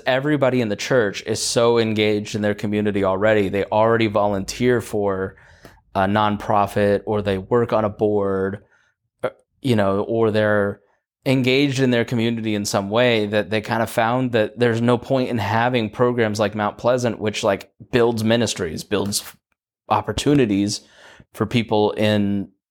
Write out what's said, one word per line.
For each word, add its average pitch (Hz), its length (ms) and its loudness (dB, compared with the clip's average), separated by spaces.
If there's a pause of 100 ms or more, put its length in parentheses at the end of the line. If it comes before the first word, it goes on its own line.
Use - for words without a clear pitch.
everybody 131 540 0
in 113 100 0
the 101 60 -4
church 104 480 0
is 107 180 -4
so 117 360 2
engaged 107 580 0
in 104 60 -4
their 104 140 0
community 104 480 -2
already. 98 440 2
They 98 180 -2
already 113 420 2
volunteer 104 760 0
for 98 560 -4 (560)
a 98 140 0
nonprofit, 101 1000 0
or 104 160 -2
they 98 160 -2
work 117 360 0
on 110 120 2
a 101 40 0
board, 98 760 -2 (600)
uh, - 60 -4 (320)
you 123 140 2
know, 98 260 2
or 113 300 0
they're 104 500 0 (460)
engaged 131 520 2
in 131 100 2
their 117 160 2
community 113 480 -2
in 101 120 -2
some 98 260 -4
way, 113 340 2
that 104 240 -2
they 110 100 -2
kind 113 220 -2
of 113 80 -4
found 120 420 0
that 110 280 -2
there's 117 200 2
no 120 160 2
point 127 320 -2
in 117 120 -2
having 113 500 0
programs 120 500 0
like 104 140 0
Mount 104 240 -4
Pleasant, 120 400 0
which, 104 260 -4
like, 98 300 -2 (180)
builds 117 320 2
ministries, 107 600 -2
builds 101 500 -4 (560)
opportunities 104 920 0 (520)
for 107 140 -4
people 107 460 0
in 101 580 0 (200)